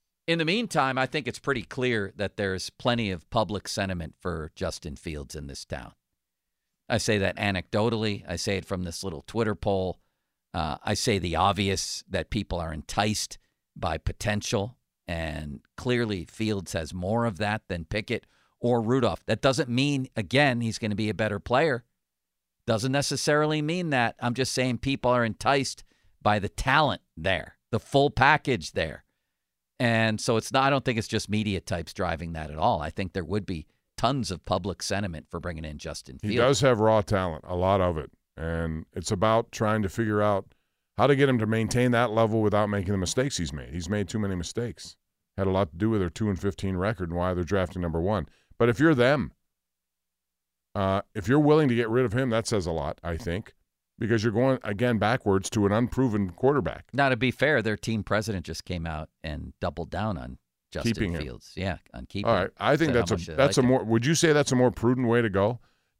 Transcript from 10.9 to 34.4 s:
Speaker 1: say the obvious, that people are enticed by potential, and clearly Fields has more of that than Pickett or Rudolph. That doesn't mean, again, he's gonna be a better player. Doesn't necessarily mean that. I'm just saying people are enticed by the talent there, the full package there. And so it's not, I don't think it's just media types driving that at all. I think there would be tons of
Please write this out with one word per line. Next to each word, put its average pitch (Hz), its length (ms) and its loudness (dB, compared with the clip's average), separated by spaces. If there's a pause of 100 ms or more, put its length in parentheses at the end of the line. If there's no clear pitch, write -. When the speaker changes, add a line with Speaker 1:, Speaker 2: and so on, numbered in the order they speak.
Speaker 1:
say 104 260 0
the 82 160 -2
obvious, 95 760 0
that 90 200 -4
people 92 300 -4
are 82 140 -6
enticed 104 640 -2 (380)
by 82 220 -4
potential, 107 800 -4 (300)
and 78 540 -8 (160)
clearly 113 480 -2
Fields 104 480 -4
has 82 200 -6
more 98 320 0
of 107 120 -2
that 104 300 -2
than 87 180 -4
Pickett - 400 -4 (340)
or 120 220 2
Rudolph. 113 440 2
That 107 160 0
doesn't 135 280 2
mean, 131 460 0
again, 120 460 2
he's 113 180 -2
gonna 104 160 -2
be 107 140 -2
a 107 40 -2
better 101 260 -2
player. 131 440 2 (840)
Doesn't 113 240 2
necessarily 151 720 2
mean 170 280 -2
that. 123 280 2
I'm 120 160 -2
just 127 180 -2
saying 127 260 0
people 135 320 0
are 123 140 4
enticed 127 580 0 (380)
by 107 180 4
the 92 100 -4
talent 135 520 0 (140)
there, 85 420 -4 (140)
the - 80 0
full 139 320 2
package 135 600 2
there. 80 320 -4 (760)
And 113 400 2
so 117 160 2
it's 110 160 -2
not, 135 120 2
I 139 60 4
don't 139 140 0
think 120 160 0
it's 107 80 -4
just - 220 -4
media 104 320 0
types 85 320 -6
driving 85 400 -4
that 78 180 -8
at 73 60 -12
all. 95 240 0
I 76 80 -6
think 87 240 -8
there 92 100 -4
would 92 220 -4
be 82 200 -8 (300)
tons 127 340 -2
of 87 160 -8